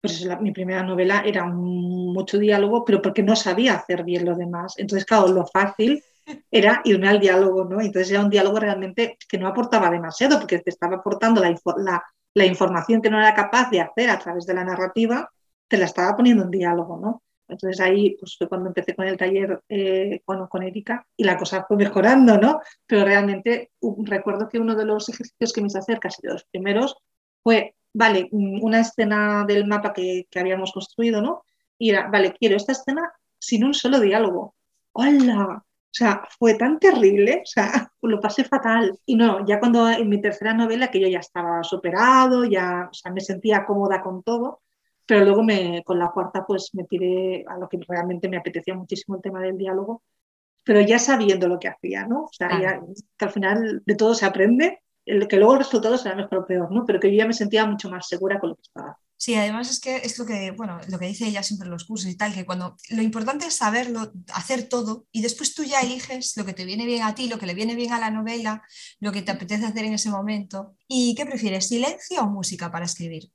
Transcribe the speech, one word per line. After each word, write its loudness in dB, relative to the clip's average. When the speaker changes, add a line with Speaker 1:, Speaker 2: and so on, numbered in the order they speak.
Speaker 1:
pues -4
eso, -6
la, -6
mi -2
primera -4
novela 0
era -2
un, -4
mucho -2
diálogo, 2
pero 2
porque 0
no 4
sabía 2
hacer -4
bien -2
lo -2
demás. -8
Entonces, -4
claro, 6
lo 2
fácil 0
era 6
irme 4
al 6
diálogo, 4
¿no? -4
Entonces -2
era 2
un 2
diálogo 4
realmente -2
que -4
no -2
aportaba 2
demasiado, 2
porque -2
te -4
estaba -4
aportando 2
la 4
info-, -4
la, -2
la 6
información 2
que 4
no 2
era 6
capaz 2
de 2
hacer 0
a 0
través -8
de -2
la -4
narrativa, -2
te 2
la 2
estaba -2
poniendo 6
en -4
diálogo, -2
¿no? -6
Entonces -6
ahí, 4
pues, -18
fue -4
cuando -6
empecé -4
con -4
el -4
taller, -2
eh, -2
con, -6
con -8
Erika, -8
y -2
la 2
cosa -6
fue 2
mejorando, 6
¿no? 4
Pero 4
realmente, 0
u-, -4
recuerdo -4
que -4
uno 0
de 0
los -2
ejercicios -6
que -4
me -2
hice -6
hacer, -4
casi -10
de -8
los -10
primeros, -2
fue, 2
vale, 2
mm, -2
una 2
escena 0
del 2
mapa -2
que, -4
que -6
habíamos -2
construido, -2
¿no? -4
Y 2
era, 2
vale, 2
quiero 2
esta -2
escena -4
sin 0
un 2
solo 2
diálogo. 0
¡Hola! 2
O -20
sea, 2
fue 6
tan 0
terrible, 6
o -16
sea, -2
<laughs> -18
lo 0
pasé 0
fatal. 0
Y 2
no, 4
ya 2
cuando 4
en 0
mi 2
tercera -2
novela, 0
que 0
yo 4
ya 0
estaba -6
superado, 2
ya, -2
o -20
sea, -12
me -6
sentía -2
cómoda 0
con -10
todo, -6
pero 6
luego 6
me, 0
con -2
la 0
cuarta, -6
pues, -4
me -8
tiré -4
a -12
lo -12
que -10
realmente -6
me -6
apetecía -8
muchísimo -10
el -12
tema -10
del -6
diálogo, -6
pero 6
ya 6
sabiendo 2
lo 0
que -8
hacía, -8
¿no? -4
O -18
sea, -6
Speaker 2:
Claro. -2
Speaker 1:
ya, -2
que -2
al -6
final -2
de 2
todo 4
se -2
aprende, 4
el, 0
que 2
luego 8
el 4
resultado 0
será -6
mejor -4
o -6
peor, -2
¿no? 0
Pero 0
que 4
yo 4
ya 2
me -2
sentía 0
mucho -6
más -12
segura -4
con -4
lo -12
que -20
estaba. -18
Speaker 2:
Sí, -4
además -4
es -6
que -6
es -8
lo -8
que, -8
bueno, -12
lo -8
que -8
dice -8
ella -6
siempre -8
en -12
los -12
cursos -8
y -10
tal, -6
que -8
cuando, -10
lo -4
importante -4
es -6
saberlo, -4
hacer -6
todo, -6
y -4
después -4
tú -6
ya 0
eliges -6
lo -8
que -10
te -12
viene -8
bien -2
a -2
ti, -8
lo -8
que -10
le -6
viene -4
bien -6
a -4
la -4
novela, -6
lo -6
que -6
te -8
apetece -6
hacer -6
en -4
ese -4
momento. -8
¿Y 0
qué -6
prefieres, -6
silencio -4
o -2
música -8
para -8
escribir? -12